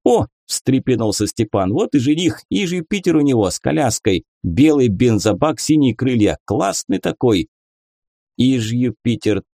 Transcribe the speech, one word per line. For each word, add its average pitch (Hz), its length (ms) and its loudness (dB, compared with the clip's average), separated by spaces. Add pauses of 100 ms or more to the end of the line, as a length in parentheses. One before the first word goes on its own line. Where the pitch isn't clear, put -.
«О!» – 226 220 2 (200)
встрепенулся 113 800 -2
Степан. 101 460 -2
«Вот 175 220 -2
и 147 40 2
жених, 147 520 0
и 190 80 -2
Юпитер 180 580 -2
у 151 40 2
него 120 300 2
с - 80 -8
коляской. 131 640 -2 (180)
Белый 131 460 4
бензобак, 110 720 0
синие 143 360 2
крылья. 107 500 0
Классный 98 540 -4
такой!» 98 500 0 (880)
«Иж 117 360 0
Юпитер 113 720 -2 (120)